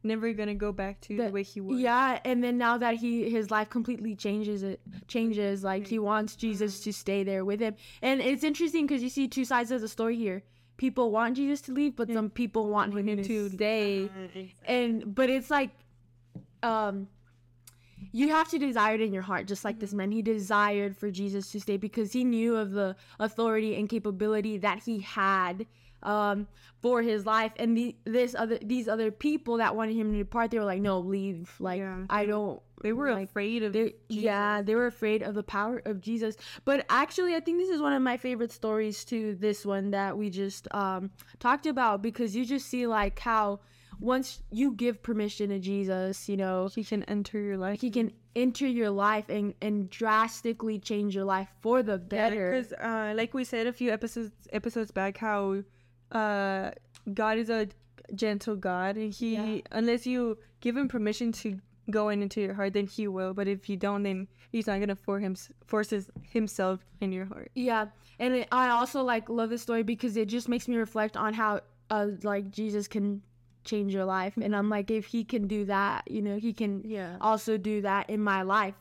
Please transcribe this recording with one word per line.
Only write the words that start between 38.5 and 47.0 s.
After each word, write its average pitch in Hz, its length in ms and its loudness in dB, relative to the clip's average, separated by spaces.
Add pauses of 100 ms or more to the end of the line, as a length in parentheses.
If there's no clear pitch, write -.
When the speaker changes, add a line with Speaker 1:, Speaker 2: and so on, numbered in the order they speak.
Speaker 2:
stories 214 540 -2
too, 220 300 -2
this 202 280 0
one 196 280 0
that 196 260 0
we 208 100 -2
just, 196 460 -4
um, 190 360 -2 (280)
talked 262 280 2
about, 240 360 2
because 220 340 -2
you 254 80 2
just 269 220 -2
see, 247 200 -2
like, 208 340 2
how 214 400 2 (400)
once 254 500 0
you 254 220 2
give 226 300 0
permission 208 460 -2
to 196 100 -2
Jesus, 190 720 -2
you 202 80 0
know, 185 380 0
Speaker 1:
He 220 100 -4
can 208 200 -2